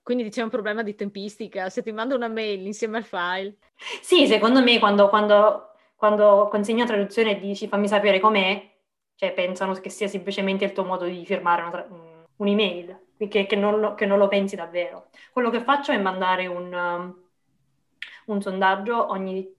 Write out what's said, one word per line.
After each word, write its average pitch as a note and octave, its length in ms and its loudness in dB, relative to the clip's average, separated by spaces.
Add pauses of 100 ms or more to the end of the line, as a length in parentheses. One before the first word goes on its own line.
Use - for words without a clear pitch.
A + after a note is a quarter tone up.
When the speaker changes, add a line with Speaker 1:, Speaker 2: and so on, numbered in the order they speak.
Speaker 1:
Quindi B3 280 -4
c'è A#3+ 120 -6
un A3+ 80 -4
problema A3 320 -4
di G#3 140 -6
tempistica, G3+ 720 -10
se A#3+ 140 -6
ti A3 80 -8
mando A#3 240 -4
una A#3 140 -4
mail G#3+ 360 -6
insieme G#3+ 320 -6
al A3 60 -4
file. F#3+ 540 -6 (440)
Speaker 2:
Sì, F4 240 6
secondo A3 380 4
me A#3+ 160 6
quando, G3+ 300 6
quando, G#3 640 4 (220)
quando G#3 540 6
consegni G#3+ 300 0
una A#3 100 0
traduzione G#3+ 420 0
e G3 80 -2
dici: G3+ 280 -8
"Fammi G#3 200 0
sapere G3+ 320 4
com'è", G3+ 560 2 (400)
cioè F#3 180 -4
pensano F#3+ 400 -4
che F#3+ 160 -10
sia G3+ 180 -6
semplicemente G3 580 -4
il G3 60 -4
tuo F#3+ 140 -4
modo F3+ 200 -4
di F3 200 -8
firmare F3 360 0
una E3+ 100 -8
tra-, F3 180 -10
un, E3 340 -20 (140)
un'email, G3+ 600 -2 (280)
che, G3+ 180 0
che G#3 100 -2
non G#3 240 0
lo, G#3 140 -2
che G#3 120 -4
non G3 120 2
lo G3+ 120 4
pensi G3 260 -2
davvero. F3 540 -8 (220)
Quello A#3+ 180 0
che A#3 120 -2
faccio C#4+ 300 0
è A#3 80 0
mandare F#3 480 -2
un, F3+ 260 -8
um, F3 500 -6 (1040)
un G3+ 140 -4
sondaggio G3+ 680 0
ogni F#3+ 480 -8